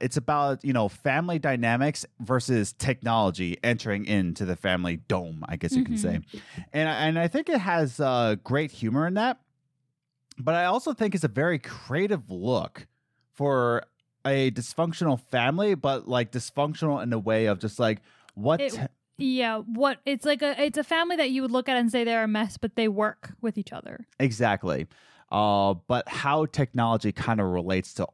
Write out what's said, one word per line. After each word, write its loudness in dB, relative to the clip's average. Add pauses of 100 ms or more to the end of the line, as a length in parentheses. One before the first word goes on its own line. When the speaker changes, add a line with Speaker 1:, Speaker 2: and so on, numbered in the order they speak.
Speaker 1:
it's -4
about, 0
you 2
know, 2
family -2
dynamics 0 (120)
versus 0
technology 0
entering 0
into 0
the -2
family 0
dome, -6
I -6
guess -2
you 2
can -4
Speaker 2:
Mm-hmm. -4
Speaker 1:
say. -18 (300)
And 0
I, -2 (140)
and 2
I 2
think -2
it 2
has, 0
uh, 4
great -2
humor 0
in -2
that. 0 (1040)
But 2
I 2
also 0
think 0
it's 0
a 0
very 0
creative -4
look -2 (480)
for 2 (420)
a 2
dysfunctional -2
family, 0
but, -2
like, 0
dysfunctional -2
in -4
the 0
way 2
of 2
just, -6
like, 2 (320)
what 0
Speaker 2:
It, -2
Speaker 1:
te- -4 (300)
Speaker 2:
yeah, -2
what, -2
it's -2
like 2
a, 0
it's 0
a 0
family 0
that 2
you 0
would -2
look 0
at 2
and 2
say 0
they're 2
a 0
mess, -2
but -6
they 2
work -2
with -2
each -8
other. -14 (140)
Speaker 1:
Exactly. 2 (460)
Uh, 4 (140)
but 0
how 0
technology 0
kinda 0
relates -2
to -2